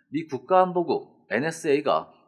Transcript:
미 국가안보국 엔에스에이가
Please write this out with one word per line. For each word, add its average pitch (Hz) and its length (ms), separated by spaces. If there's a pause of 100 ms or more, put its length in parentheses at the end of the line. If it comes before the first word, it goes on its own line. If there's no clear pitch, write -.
(120)
미 160 160
국가안보국 175 1040
엔에스에이가 143 840 (140)